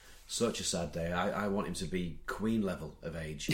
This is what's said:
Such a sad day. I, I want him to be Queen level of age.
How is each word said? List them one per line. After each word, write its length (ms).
Such 340
a 20
sad 300
day. 180
I, 340
I 40
want 180
him 80
to 100
be 420
Queen 340
level 420
of 140
age. 360